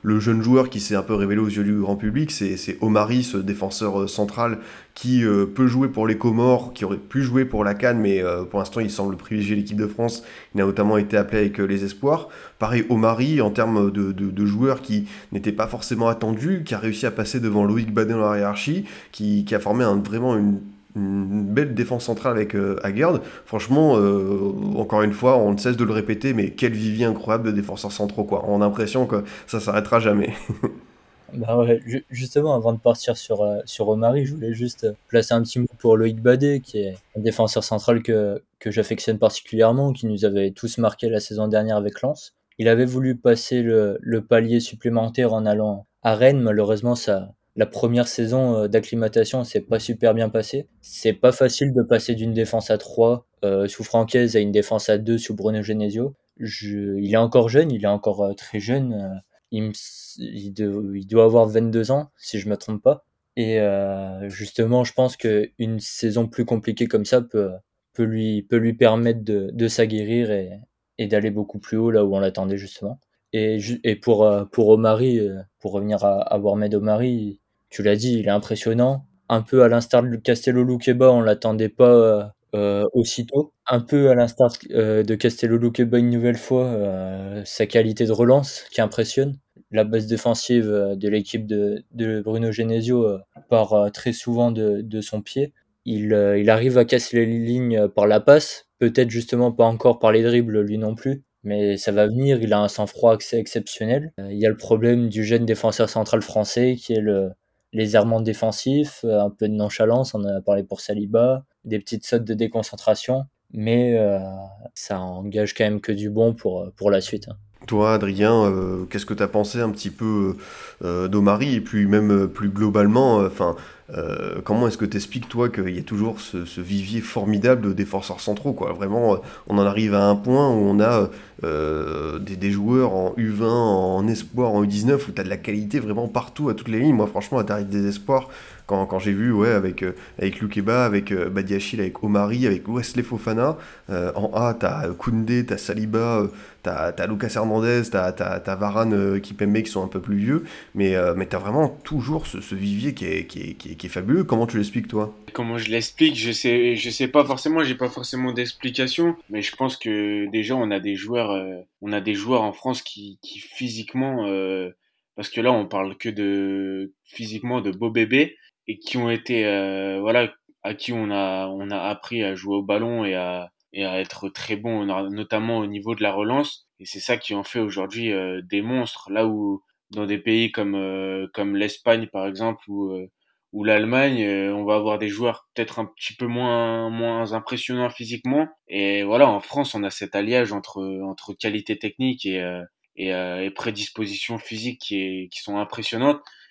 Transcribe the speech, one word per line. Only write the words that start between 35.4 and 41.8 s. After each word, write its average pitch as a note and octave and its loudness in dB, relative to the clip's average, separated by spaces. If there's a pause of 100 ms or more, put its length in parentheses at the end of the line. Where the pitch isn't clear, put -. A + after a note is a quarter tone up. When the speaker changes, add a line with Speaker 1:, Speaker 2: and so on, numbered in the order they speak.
Speaker 2:
petit A2+ -4
mot B2 2 (120)
pour A2+ 6
Loïc A2+ 2
Badet, C3 4
qui - -8
est G2 -4 (220)
un A2 -6
défenseur A2 0
central A2+ 0
que, G#2 0 (160)
que - -6
j'affectionne G#2+ -2
particulièrement, A2+ 4
qui B2 -6
nous G#2+ 0
avait G2 2
tous A#2 -8
marqué A2+ 0
la A2 0
saison G#2+ -4
dernière G#2+ 2
avec G#2 -4